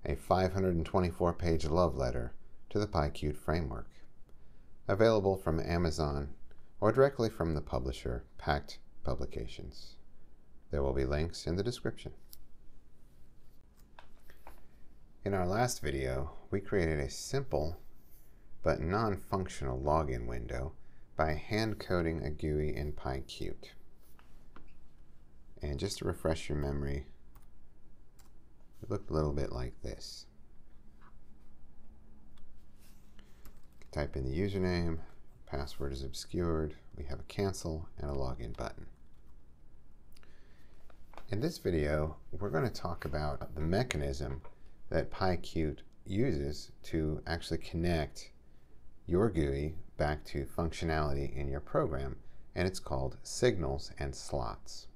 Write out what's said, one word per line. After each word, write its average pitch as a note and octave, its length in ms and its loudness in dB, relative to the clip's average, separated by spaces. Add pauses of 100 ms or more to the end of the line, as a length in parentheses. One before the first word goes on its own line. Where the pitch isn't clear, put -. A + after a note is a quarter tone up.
a C#2+ 120 2
five F#2 360 4
hundred F#2 220 4
and D#2+ 100 4
twenty-four F2 500 4
page E2 320 4
love D#2+ 280 6
letter B1+ 380 0 (380)
to G2+ 100 4
the G#2 80 2
PyQt D2+ 480 2
framework, D#2 500 0 (1000)
available G2 480 8
from D#2+ 240 2
Amazon D2+ 680 2 (500)
or G#2 100 8
directly B2+ 400 8
from E2+ 240 0
the D2 80 0
publisher, B1+ 640 -2 (120)
Packt - 420 0 (260)
Publications. - 920 -2 (760)
There C#2+ 100 2
will C2+ 100 4
be C2 120 4
links D2 420 0
in D#2+ 80 2
the G2 80 2
description. - 480 -2 (3250)
In G2 100 2
our F#2 120 4
last A#2 340 2
video, C2+ 520 0 (180)
we G2+ 100 2
created D#2+ 380 4
a C#2 100 2
simple E2 680 0 (880)
but - 160 6
non-functional F#2 1000 2
login C#2 480 4
window A#1+ 460 -2 (440)
by D#2 180 4
hand G#2+ 440 0
coding E2 460 2
a D#2 60 0
gooey D2+ 440 2
in D2 180 0
PyQt. - 800 -4 (1900)
And C#2+ 180 -2
just - 200 -2
to - 80 -2
refresh D#2+ 420 2
your D2+ 80 0
memory, C#2+ 480 0 (1800)
it - 80 -8
looked - 200 -2
a - 20 0
little D2+ 220 4
bit D2 180 0
like B2 300 -4
this. - 420 -8 (3750)
Type D2 240 0
in C2 80 0
the C2+ 120 2
username, F2+ 600 4 (480)
password C#2+ 460 -2
is C2+ 100 -4
obscured, D#2 720 0 (220)
we - 80 -6
have - 160 -2
a - 40 -6
cancel, E2+ 640 -2 (120)
and C#2+ 120 -2
a C#2 40 -2
login B1+ 420 0
button. - 300 -6 (2500)
In G2+ 120 2
this D#3+ 180 2
video, D2+ 580 4 (160)
we're G2 180 0
gonna G2+ 200 4
talk - 340 -2
about D2 500 0
the D2 60 -2
mechanism C#2+ 800 2 (480)
that - 220 4
PyQt F2 720 2 (260)
uses E2+ 680 2 (120)
to D#2 420 0
actually E2 320 0
connect E2 720 0 (760)
your F#2+ 220 6
gooey D2+ 460 2 (240)
back D2+ 260 2
to - 220 -2
functionality D2+ 880 2
in C#2 100 0
your C#2 140 0
program, C2+ 560 0 (380)
and F2+ 120 4
it's - 140 0
called C2 420 0
signals C#2+ 760 2
and C#2 160 -2
slots. - 800 -4